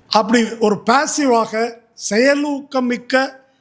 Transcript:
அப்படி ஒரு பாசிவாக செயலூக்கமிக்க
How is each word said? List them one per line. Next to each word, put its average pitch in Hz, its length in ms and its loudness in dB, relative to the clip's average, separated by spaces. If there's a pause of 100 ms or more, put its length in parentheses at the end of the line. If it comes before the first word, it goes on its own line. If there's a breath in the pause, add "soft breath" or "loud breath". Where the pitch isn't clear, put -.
அப்படி 220 320 2 (180)
ஒரு 208 180 2 (140)
பாசிவாக 247 720 0 (480)
செயலூக்கமிக்க 262 1120 0 (380)